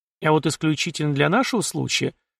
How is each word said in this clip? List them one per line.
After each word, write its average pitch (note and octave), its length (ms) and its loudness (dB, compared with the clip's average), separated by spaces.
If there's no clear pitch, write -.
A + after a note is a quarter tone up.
А D#3 100 4
вот D#3 120 4
исключительно D3+ 720 -2
для C#3+ 160 2
нашего A#3 320 0
случая - 520 -4